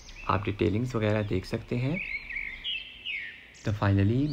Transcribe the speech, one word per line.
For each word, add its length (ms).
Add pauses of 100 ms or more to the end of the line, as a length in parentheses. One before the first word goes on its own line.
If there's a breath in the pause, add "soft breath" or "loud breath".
(280)
आप 160
detailings 500
वगैरह 300
देख 220
सकते 300
हैं। 220 (1700)
तो 100
finally 580